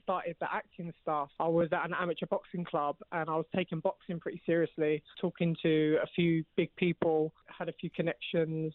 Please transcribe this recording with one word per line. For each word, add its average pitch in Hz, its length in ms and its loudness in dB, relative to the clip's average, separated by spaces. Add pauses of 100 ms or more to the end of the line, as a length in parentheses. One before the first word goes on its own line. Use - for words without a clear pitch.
started 175 360 -2
the 160 100 -4
acting 175 520 -8
stuff, 147 260 -2 (100)
I 165 100 0
was 170 240 4
at 165 120 2
an 170 80 -4
amateur 175 320 -2
boxing - 400 -4
club 147 320 0 (160)
and 165 160 -2
I 160 80 0
was 160 80 0 (100)
taking 175 260 -2
boxing 180 380 -4
pretty - 280 -8
seriously, 156 560 2 (180)
talking 170 400 0
to 156 420 4
a - 40 -2
few 165 360 2 (140)
big 170 200 0
people, 165 580 2 (120)
had - 220 -8
a 165 60 -8
few - 160 -8
connections 160 840 -2